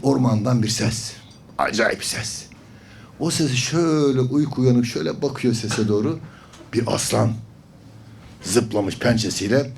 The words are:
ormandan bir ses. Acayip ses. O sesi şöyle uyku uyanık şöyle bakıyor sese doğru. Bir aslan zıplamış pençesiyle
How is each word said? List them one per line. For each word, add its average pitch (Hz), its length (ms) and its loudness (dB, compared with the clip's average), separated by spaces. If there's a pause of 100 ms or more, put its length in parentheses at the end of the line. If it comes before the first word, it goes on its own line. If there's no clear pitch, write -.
ormandan 123 600 2
bir 107 60 0
ses. - 440 -2 (440)
Acayip - 460 0
ses. - 400 -6 (760)
O 165 120 0
sesi 139 260 0
şöyle 151 640 2
uyku 135 420 0
uyanık 120 240 4
şöyle - 360 -4
bakıyor 135 320 0
sese 110 340 -2
doğru. 110 320 0 (540)
Bir 120 100 0 (100)
aslan 117 400 0 (1080)
zıplamış 107 560 0
pençesiyle 113 800 0